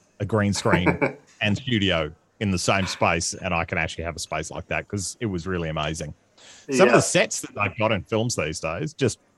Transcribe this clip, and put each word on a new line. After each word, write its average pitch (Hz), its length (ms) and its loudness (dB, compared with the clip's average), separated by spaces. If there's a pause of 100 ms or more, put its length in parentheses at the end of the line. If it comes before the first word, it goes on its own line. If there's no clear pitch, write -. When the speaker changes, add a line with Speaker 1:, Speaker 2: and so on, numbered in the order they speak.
(200)
Speaker 1:
a 107 60 -4
green 101 280 2
screen 95 640 2 (100)
Speaker 2:
<laughs> - 140 -12
Speaker 1:
and 107 160 2
studio 92 540 0 (300)
in 104 100 0
the 90 80 2
same 98 260 2
space, 87 480 0
and 90 200 -4
I 85 120 0
can 92 120 -4
actually 80 260 -4
have 82 120 -6
a 76 40 -10
space 80 320 -6
like 73 160 -10
that, 78 200 -4
'cause 101 320 -6
it 120 60 -4
was 92 220 -4
really 87 220 -2
amazing. 78 440 -4 (560)
Some 143 180 6
of - 0 -
Speaker 2:
Yeah. 240 100 4
Speaker 1:
the 156 40 6
sets - 400 0
that - 140 -12
they've 104 220 -2
got 107 140 2
in 95 120 -2
films 117 320 0
these 78 240 -2
days, 87 340 -4
just - 260 0 (180)